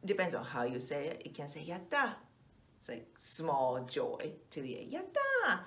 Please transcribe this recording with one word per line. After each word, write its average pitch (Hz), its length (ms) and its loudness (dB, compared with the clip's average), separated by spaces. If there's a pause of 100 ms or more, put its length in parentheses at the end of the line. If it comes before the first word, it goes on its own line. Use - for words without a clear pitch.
Depends 190 320 2
on 113 80 0
how 123 200 -2
you 127 160 2
say 143 280 -2
it. - 180 -6
You - 60 -10
can 147 160 -8
say, 151 200 -8
Yatta. 190 480 0 (640)
It's - 100 -16
like 117 180 -8 (100)
small 131 680 2
joy 127 480 -2 (160)
to - 120 -6
the 131 300 -6
Yatta. 381 760 2